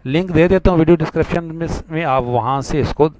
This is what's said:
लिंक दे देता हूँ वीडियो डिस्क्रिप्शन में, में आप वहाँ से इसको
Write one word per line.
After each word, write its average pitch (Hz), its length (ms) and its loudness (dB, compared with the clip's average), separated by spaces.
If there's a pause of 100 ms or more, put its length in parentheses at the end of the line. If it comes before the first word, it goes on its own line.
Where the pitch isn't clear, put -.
लिंक 170 260 -2
दे 165 160 4
देता 190 240 2
हूँ 170 80 2
वीडियो 160 180 4
डिस्क्रिप्शन 160 460 -2
में, 165 240 -8 (240)
में 160 120 -4
आप 131 200 0
वहाँ 123 380 -2
से 143 200 -4
इसको 147 280 0 (100)